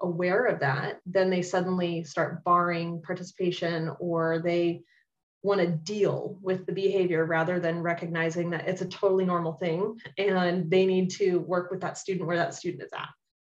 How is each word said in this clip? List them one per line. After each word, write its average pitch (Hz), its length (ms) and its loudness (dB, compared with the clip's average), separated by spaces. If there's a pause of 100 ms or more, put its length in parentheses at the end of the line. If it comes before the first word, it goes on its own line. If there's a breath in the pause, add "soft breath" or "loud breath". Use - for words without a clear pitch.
aware 180 440 0
of 185 140 0
that, 139 460 -2
then 185 240 2
they 180 120 2
suddenly 175 600 0
start 160 400 -4
barring 170 580 2
participation, 175 960 -4
or 165 440 0
they 170 380 0 (600 soft breath)
wanna 190 240 2
deal 170 760 0
with 185 240 -2
the 180 60 -4
behavior 180 540 2
rather 165 340 2
than 170 220 0
recognizing 170 680 -2
that 170 180 -4
it's 185 140 -2
a 180 60 -4
totally 190 360 2
normal 170 300 0
thing 185 420 -2 (220 loud breath)
and 185 520 2
they 185 160 6
need 185 240 4
to 180 280 2
work 180 340 0
with 185 100 -6
that 175 160 -6
student 175 300 -4
where 170 100 0
that - 160 0
student - 300 -8
is - 100 -14
at. - 140 -10 (400)